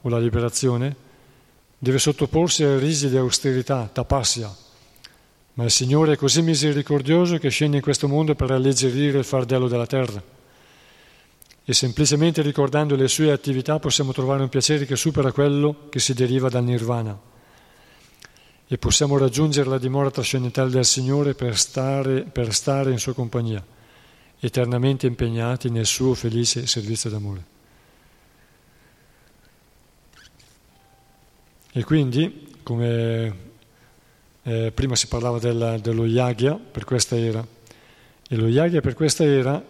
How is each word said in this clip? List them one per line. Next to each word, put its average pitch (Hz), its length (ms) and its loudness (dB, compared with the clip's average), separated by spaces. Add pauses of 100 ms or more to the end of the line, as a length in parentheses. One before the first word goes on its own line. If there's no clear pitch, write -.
o 127 80 -4
la 117 100 0
liberazione 120 840 -2 (760)
deve 131 220 0
sottoporsi 151 640 0
a 139 140 4
rigide 139 420 0
austerità, 127 720 0
tapasya, 117 600 -2 (1000)
ma 120 120 -2
il 113 60 0
Signore 147 420 4
è 135 40 2
così 143 240 2
misericordioso 151 960 2
che 143 120 -2
scende 147 280 2
in 131 60 0
questo 143 240 0
mondo 151 260 2
per 135 160 0
alleggerire 135 720 2
il 127 40 2
fardello 127 440 0
della 120 180 -2
terra. 113 360 -4 (1500)
E 131 60 -2
semplicemente 151 680 2
ricordando 143 540 0
le 135 120 4
sue 156 240 2
attività 139 480 0
possiamo 139 340 -2
trovare 135 280 0
un 131 80 -2
piacere 143 360 0
che 131 100 -4
supera 143 360 0
quello 143 580 0
che 127 100 -4
si 131 140 0
deriva 127 360 0
dal 123 140 0
nirvana. 117 560 -2 (1500)
E 127 100 -4
possiamo 139 400 2
raggiungere 135 520 2
la 131 100 -2
dimora 131 320 0
trascendentale 131 580 -2
del 127 160 2
Signore 135 480 0
per 120 240 -4
stare, 135 640 -2
per 120 320 -4
stare 135 380 0
in 120 80 -2
sua 127 140 -6
compagnia, 117 500 -4 (760)
eternamente 127 680 0
impegnati 120 640 -2
nel 117 160 -2
suo 127 280 0
felice 117 540 -2
servizio 110 420 -4
d'amore. 101 440 -8 (4000)
E 117 60 -2
quindi, 151 800 0
come, 117 720 -2 (1080)
eh, 113 300 -4
prima 131 220 -2
si - 120 -2
parlava 120 320 -2
della, 117 380 0
dello 113 280 -2
yagya 123 480 2
per 175 320 -12
questa 120 320 -2
era, 117 280 -2 (840)
e 127 80 -2
lo 113 100 2
yagya 156 320 2
per 135 140 0
questa 156 320 2
era 139 440 2